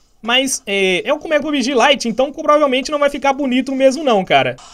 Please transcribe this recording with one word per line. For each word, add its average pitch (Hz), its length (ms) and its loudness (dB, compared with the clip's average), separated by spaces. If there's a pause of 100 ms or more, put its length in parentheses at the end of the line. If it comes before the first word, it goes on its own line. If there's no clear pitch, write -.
(200)
mas 254 460 -2
é, 190 360 0
é 277 140 -2
como 311 160 -8
é 294 60 2
o - 20 -4
pub 294 180 -2
G 247 140 -2
Lite, 240 380 2
então 269 200 -2
provavelmente 294 600 0
não 294 80 -2
vai 285 100 2
ficar 277 240 0
bonito 262 420 -2
mesmo, 269 300 2
não, 220 220 2
cara. 131 300 2 (180)